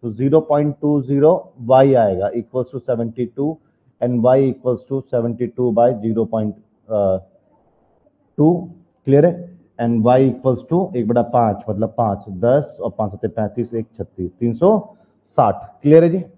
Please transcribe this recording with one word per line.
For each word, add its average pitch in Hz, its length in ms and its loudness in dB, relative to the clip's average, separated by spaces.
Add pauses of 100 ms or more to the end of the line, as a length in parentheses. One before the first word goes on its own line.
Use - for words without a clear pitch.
तो 117 100 -8
ज़ीरो 135 300 2
पॉइंट 147 380 0
टू 147 220 0
ज़ीरो 139 300 2 (300)
वाई 131 340 4
आएगा 101 360 0
equals 120 380 -6
to 131 100 -10
seventy 117 480 -4
two 143 200 -6 (520)
and 123 240 -2
Y 127 180 4
equals 127 420 -4
to 135 240 -6
seventy 117 400 -4
two 123 240 -2
by 117 160 4 (140)
zero 113 240 -2
point 107 280 -4 (1800)
टू। 151 140 4 (540)
क्लियर 143 200 4
है, 170 60 2 (480)
and 117 260 0
Y 127 160 4
equals 127 480 0
to 170 80 0 (180)
एक 113 120 -2
बटा 120 140 0 (100)
पाँच, 113 360 0
मतलब 107 300 -4
पाँच, 104 260 -4 (160)
दस 135 400 0
और 98 180 -6
पाँच 104 140 -4
सत्ते 104 160 -8
पैंतीस, 117 460 -6
एक 113 120 -6 (120)
छत्तीस, - 340 -10
तीन 117 220 -4
सौ 190 420 0 (420)
साठ। 110 160 4 (280)
क्लियर 156 220 8
है 170 60 2
जी 180 100 -2 (180)